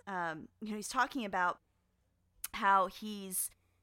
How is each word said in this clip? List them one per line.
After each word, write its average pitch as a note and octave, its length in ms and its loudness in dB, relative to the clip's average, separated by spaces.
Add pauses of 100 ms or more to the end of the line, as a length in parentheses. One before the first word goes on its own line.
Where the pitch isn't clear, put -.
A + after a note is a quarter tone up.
um, E3+ 400 -4 (140)
you G#3+ 100 -6
know, G#3+ 60 -4
he's G#3 100 -8
talking B3+ 380 0
about F3+ 340 2 (960)
how G3 320 6
he's G3 640 -6 (320)